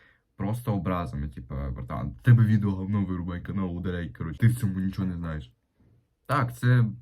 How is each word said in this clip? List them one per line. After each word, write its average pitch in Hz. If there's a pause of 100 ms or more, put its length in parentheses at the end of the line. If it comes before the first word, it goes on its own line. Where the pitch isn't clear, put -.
(360)
просто 107
образами, 82
типа, 69
"Братан, 65
в -
тебе 117
відео 104
говно, 98
вирубай 87
канал, 92
удаляй, 87
коротше, 82
ти 113
в -
цьому 95
нічого 95
не 90
знаєш". 82 (760)
Так, 131
це 123 (180)